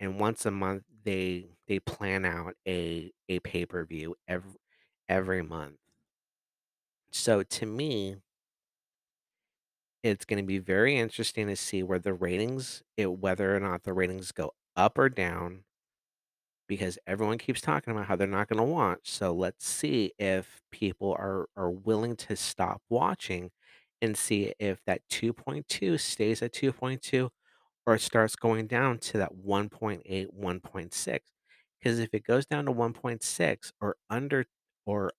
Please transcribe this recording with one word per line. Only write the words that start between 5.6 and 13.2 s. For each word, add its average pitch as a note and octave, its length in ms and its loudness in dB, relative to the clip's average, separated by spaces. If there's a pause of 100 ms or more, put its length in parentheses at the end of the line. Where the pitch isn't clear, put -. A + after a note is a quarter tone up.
So, G#2 300 4
to - 240 -6
me G#2+ 500 -4 (1900)
it's G#2 220 2
gonna G2+ 180 0
be F#2+ 160 -2
very G2+ 380 4
interesting A2+ 500 -2
to G2+ 100 -2
see - 260 -2
where F#2 160 0
the F#2+ 160 -2
ratings, G#2 680 -2 (140)
it, G#2 100 2
whether F#2+ 500 2